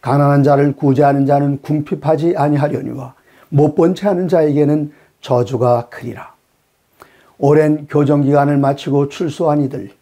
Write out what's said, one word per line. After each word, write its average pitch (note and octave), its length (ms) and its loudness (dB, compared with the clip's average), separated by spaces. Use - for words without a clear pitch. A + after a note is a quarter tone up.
"가난한 C#3+ 420 2
자를 C#3+ 320 2
구제하는 C#3 500 2
자는 C#3+ 360 0
궁핍하지 D3+ 760 -2
아니하려니와 C#3+ 760 -4
못 D3+ 260 2
본 F3 200 2
채 G3 120 -4
하는 F#3 200 -2
자에게는 D3+ 640 0
저주가 A#2+ 680 -2
크리라." - 440 -16
오랜 D3+ 480 2
교정기간을 C#3+ 680 2
마치고 C#3 520 -2
출소한 D3+ 520 -2
이들 C#3+ 300 -6